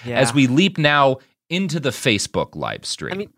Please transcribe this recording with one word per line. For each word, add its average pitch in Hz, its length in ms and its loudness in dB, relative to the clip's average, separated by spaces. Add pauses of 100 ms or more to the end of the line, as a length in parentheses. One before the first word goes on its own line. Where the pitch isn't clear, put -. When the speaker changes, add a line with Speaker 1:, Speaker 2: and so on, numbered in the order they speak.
Speaker 1:
Yeah. 120 140 -4
Speaker 2:
as 131 160 2
we 139 120 4
leap 175 320 2
now 147 400 4 (300)
into 170 300 -4
the 135 120 -2
Facebook 95 680 -2
live 57 280 -8
stream. - 280 -10
Speaker 1:
I - 40 -8
mean, 104 220 -12